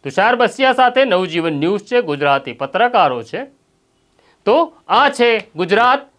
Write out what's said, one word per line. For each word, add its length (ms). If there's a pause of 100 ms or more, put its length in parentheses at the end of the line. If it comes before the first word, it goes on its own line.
તુષાર 320
બસિયા 420
સાથે 260
નવજીવન 560
ન્યૂઝ 280
છે, 120
ગુજરાતી 520
પત્રકારો 680
છે. 180 (1040)
તો 100 (440)
આ 100
છે 220 (240)
ગુજરાત. 500 (140)